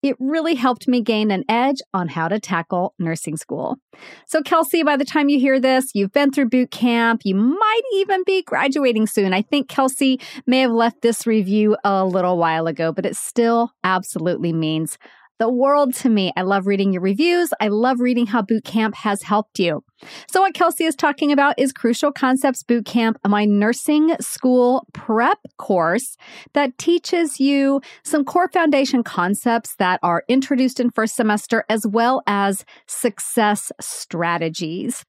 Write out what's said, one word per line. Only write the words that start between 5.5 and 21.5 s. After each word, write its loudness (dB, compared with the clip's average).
this, 2
you've 0
been 2
through 0
boot 2
camp. 0
You 0
might 2
even 0
be 0
graduating 0
soon. 0
I 0
think -2
Kelsey 0
may 2
have 2
left 0
this 0
review 2
a 2
little 0
while 0
ago, -2
but -6
it -6
still 0
absolutely -2
means -4
the 0
world 2
to -2
me. 2
I -2
love 0
reading 0
your -2
reviews. 0
I 0
love 0
reading 0
how 0
boot -2
camp -2
has -4
helped -2
you. 0
So 2
what 0
Kelsey 0
is 0
talking 0
about 2